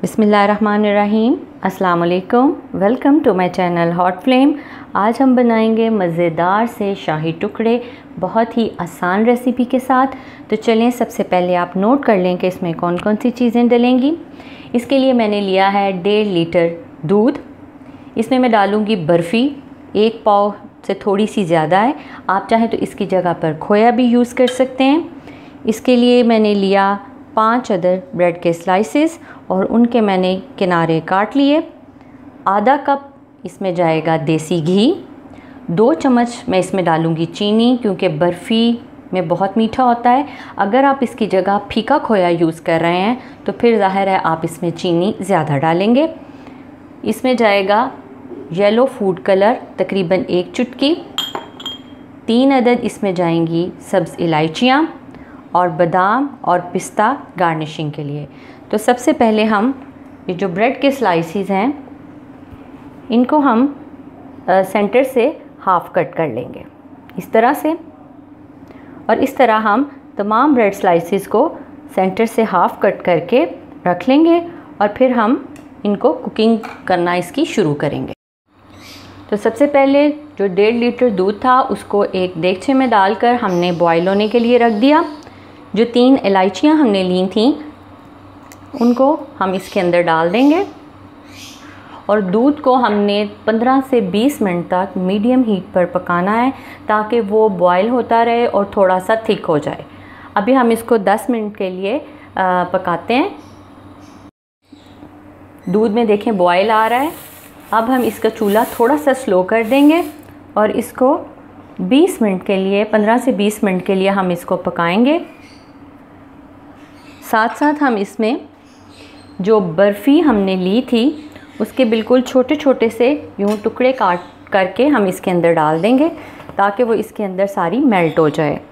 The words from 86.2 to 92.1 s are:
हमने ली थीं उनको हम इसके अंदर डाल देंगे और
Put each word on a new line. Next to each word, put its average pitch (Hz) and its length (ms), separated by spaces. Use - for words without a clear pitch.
हमने 214 260
ली 185 240
थीं 220 260
उनको 240 260
हम 190 160
इसके 196 260
अंदर 175 220
डाल 165 280
देंगे 285 340
और 208 140